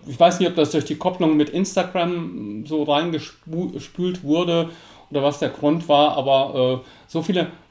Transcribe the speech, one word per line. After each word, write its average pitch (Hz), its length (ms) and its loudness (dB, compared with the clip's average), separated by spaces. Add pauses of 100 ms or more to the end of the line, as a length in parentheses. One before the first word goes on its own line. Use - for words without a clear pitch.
äh, 147 40 -14
ich 127 100 -12
weiß 175 180 6
nicht, 180 100 2
ob 160 80 -6
das 151 140 2
durch 151 140 0
die 151 120 -6
Kopplung 175 400 0
mit 147 140 4
Instagram 175 1160 -4
so 151 180 -2
reingespü-, 160 960 -4
spült 180 420 -6
wurde 165 480 2 (400)
oder 143 140 -2
was 147 160 0
der 147 80 0
Grund 160 400 0
war, 147 280 4
aber, 131 680 0
äh, - 40 -20 (200)
so 165 140 -4
viele 175 260 -2 (220)